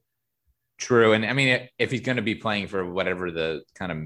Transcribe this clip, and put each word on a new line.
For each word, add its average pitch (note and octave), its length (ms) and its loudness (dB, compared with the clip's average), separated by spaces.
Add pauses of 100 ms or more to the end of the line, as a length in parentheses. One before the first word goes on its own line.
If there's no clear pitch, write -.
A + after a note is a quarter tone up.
(760)
True. A2+ 360 6
And, A2 120 2
I A2+ 80 -2
mean, B2+ 340 2 (120)
if A#2+ 120 0
he's A#2+ 100 -2
gonna B2+ 200 -2
be G#2 140 -2
playing G#2 320 -4
for F#2+ 240 -4
whatever F2+ 400 -2
the D#2+ 320 -4 (120)
kind F#2 160 -8
of D#2+ 140 -6